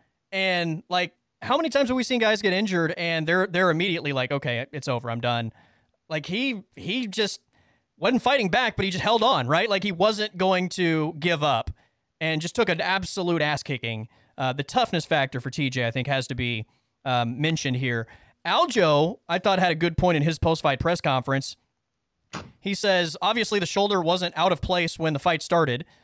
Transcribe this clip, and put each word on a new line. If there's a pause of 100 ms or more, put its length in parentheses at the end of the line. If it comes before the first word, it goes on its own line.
(320)
And,
like, (260)
how
many
times
have
we
seen
guys
get
injured
and
they're,
they're
immediately
like,
"Okay,
it's
over,
I'm
done." (580)
Like,
he, (120)
he
just (560)
wasn't
fighting
back,
but
he
just
held
on,
right?
Like,
he
wasn't
going
to
give
up (500)
and
just
took
an
absolute
ass
kicking. (300)
Uh,
the
toughness
factor
for
T
J,
I
think,
has
to
be, (400)
um,
mentioned
here. (400)
Aljo, (100)
I
thought,
had
a
good
point
in
his
post-fight
press
conference. (1040)
He
says,
obviously,
the
shoulder
wasn't
out
of
place
when
the
fight
started. (200)